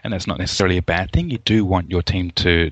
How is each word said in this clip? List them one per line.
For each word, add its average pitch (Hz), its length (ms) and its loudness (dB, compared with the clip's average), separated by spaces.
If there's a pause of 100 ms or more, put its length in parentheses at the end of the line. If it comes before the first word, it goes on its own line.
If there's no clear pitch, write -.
and 113 100 -6
that's 92 140 -4
not 76 120 -4
necessarily 92 400 0
a 87 40 0
bad 85 300 -2
thing. 170 180 0
You 131 80 -4
do 107 260 2
want 90 260 0
your 87 120 0
team 90 340 -4
to, 85 360 2